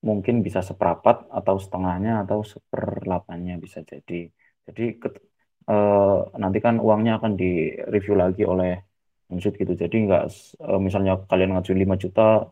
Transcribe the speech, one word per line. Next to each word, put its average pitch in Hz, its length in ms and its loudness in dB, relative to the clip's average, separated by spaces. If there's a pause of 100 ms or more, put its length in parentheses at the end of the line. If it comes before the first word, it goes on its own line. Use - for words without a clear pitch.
mungkin 107 400 0
bisa 92 240 -2
seperapat - 560 2 (120)
atau 98 200 0
setengahnya 92 540 -4 (140)
atau 107 200 -2
seperdelapannya 90 1200 -8
bisa 92 160 -16
jadi. 85 480 -12 (400)
Jadi, 104 140 -6 (180)
ket-, - 200 -8 (520)
eh, 101 460 4 (220)
nanti 95 240 0
kan 117 100 4 (100)
uangnya 110 320 2
akan 110 160 -2
direview 92 800 -2
lagi 92 300 2 (100)
oleh 90 180 0 (600)
unsud 92 240 -2
gitu. 92 160 -2
Jadi 87 220 -4 (100)
nggak 95 240 4
s-, - 320 -20
eh, 95 240 0
misalnya 95 280 0 (160)
kalian 95 280 2
ngajuin 95 240 0
lima 95 220 2
juta 110 480 4